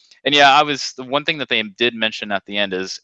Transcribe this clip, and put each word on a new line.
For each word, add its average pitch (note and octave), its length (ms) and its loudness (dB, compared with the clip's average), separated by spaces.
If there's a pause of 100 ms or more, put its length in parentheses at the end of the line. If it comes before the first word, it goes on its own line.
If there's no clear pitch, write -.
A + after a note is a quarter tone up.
(240)
and C#3 100 0
yeah, C#3+ 240 8
I D3+ 40 6
was, D3 340 -6
the C3 80 -12
one C#3 220 -4
thing E3 120 -4
that C3 120 -8
they A2+ 120 0
did A#2 320 -2
mention A2 380 -4
at F#2+ 140 -4
the G2+ 100 -10
end G2+ 160 -2
is F#2 320 -6